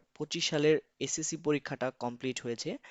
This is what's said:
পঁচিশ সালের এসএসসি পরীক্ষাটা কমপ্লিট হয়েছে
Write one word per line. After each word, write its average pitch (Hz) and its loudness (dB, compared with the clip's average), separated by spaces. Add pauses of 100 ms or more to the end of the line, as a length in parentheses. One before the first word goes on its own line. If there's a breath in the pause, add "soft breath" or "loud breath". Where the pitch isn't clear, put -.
(180)
পঁচিশ 160 -2
সালের 151 6 (220)
এসএসসি 156 -2
পরীক্ষাটা 143 0
কমপ্লিট 123 -4
হয়েছে 117 -4 (120 loud breath)